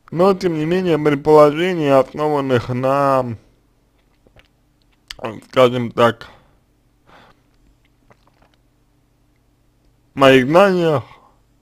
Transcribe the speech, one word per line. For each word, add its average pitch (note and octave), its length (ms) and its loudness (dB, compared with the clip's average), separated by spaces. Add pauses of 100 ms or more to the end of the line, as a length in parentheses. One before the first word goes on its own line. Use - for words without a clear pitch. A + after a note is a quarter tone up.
но F#3 240 0
тем F3+ 240 -6
не D3+ 80 -4
менее F3 320 -2
предположений, D3+ 960 2
основанных C3+ 760 -2
на, C3 680 -2 (2000)
скажем B2 420 0
так, - 380 -2 (3750)
моих C3+ 320 4
знаниях, E3+ 560 0 (580)